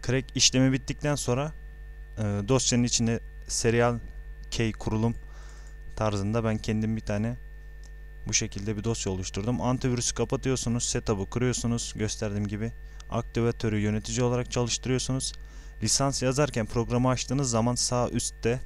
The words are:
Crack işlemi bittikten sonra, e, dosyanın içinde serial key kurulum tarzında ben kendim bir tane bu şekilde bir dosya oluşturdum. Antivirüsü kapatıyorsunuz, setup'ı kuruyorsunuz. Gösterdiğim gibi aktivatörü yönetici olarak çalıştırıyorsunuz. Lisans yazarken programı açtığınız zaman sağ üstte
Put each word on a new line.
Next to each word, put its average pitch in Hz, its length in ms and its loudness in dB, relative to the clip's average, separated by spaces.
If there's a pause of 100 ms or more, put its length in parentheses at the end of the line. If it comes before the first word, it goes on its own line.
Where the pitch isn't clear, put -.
Crack 131 300 0
işlemi 131 360 6
bittikten 135 420 -2
sonra, 139 380 0 (640)
e, 110 40 -2 (260)
dosyanın 123 360 4
içinde 113 360 2 (280)
serial 117 500 4 (520)
key 113 220 2
kurulum 110 420 0 (840)
tarzında 107 480 2
ben 110 140 2
kendim 110 380 0
bir 110 40 -4
tane 110 360 -2 (920)
bu 104 60 -2
şekilde 104 420 -2
bir 101 80 -6
dosya 113 280 0
oluşturdum. 98 480 -2
Antivirüsü 123 540 0
kapatıyorsunuz, 120 680 0
setup'ı 104 420 0
kuruyorsunuz. 120 680 0
Gösterdiğim 104 500 0
gibi 107 260 -2 (380)
aktivatörü 117 680 0
yönetici 107 440 0
olarak 123 280 2
çalıştırıyorsunuz. 127 840 0 (500)
Lisans 135 400 2
yazarken 127 440 2
programı 120 420 2
açtığınız 127 420 0
zaman 117 240 4
sağ 120 340 0
üstte 120 580 0